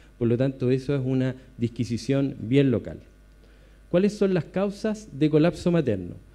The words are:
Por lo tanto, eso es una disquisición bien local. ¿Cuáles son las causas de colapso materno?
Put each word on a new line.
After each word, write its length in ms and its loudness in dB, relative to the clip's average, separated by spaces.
Por 80 2
lo 100 4
tanto, 320 0
eso 260 0
es 80 -2
una 320 0
disquisición 840 -2
bien 300 4
local. 300 -4
¿Cuáles 240 2
son 220 2
las 100 0
causas 680 -4
de 200 0
colapso 400 2
materno? 420 0